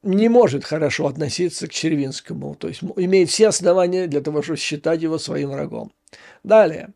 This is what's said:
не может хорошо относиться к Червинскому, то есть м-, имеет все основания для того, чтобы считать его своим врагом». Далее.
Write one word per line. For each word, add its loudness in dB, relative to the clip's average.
не 2
может 4
хорошо -2
относиться -4
к -12
Червинскому, -4
то -10
есть -12
м-, -8
имеет 2
все 4
основания 2
для -2
того, -4
чтобы -6
считать -2
его -4
своим -6
врагом». -10
Далее. 4